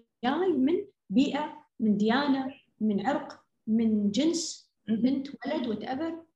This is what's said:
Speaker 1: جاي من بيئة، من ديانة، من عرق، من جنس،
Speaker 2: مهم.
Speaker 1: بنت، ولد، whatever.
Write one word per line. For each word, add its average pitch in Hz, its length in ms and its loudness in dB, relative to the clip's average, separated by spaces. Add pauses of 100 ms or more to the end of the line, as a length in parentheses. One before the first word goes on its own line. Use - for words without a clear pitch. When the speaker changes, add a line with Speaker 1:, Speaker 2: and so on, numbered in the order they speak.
(240)
Speaker 1:
جاي 320 300 2
من 302 320 2 (240)
بيئة، 285 560 0 (140)
من 214 180 2
ديانة، 262 560 2 (280)
من 202 260 0
عرق، - 380 -4 (220)
من 214 440 2
جنس، 311 600 -2 (160)
Speaker 2:
مهم. 220 140 0
Speaker 1:
بنت، 269 260 0
ولد، 240 560 -4
whatever. 320 300 -6 (220)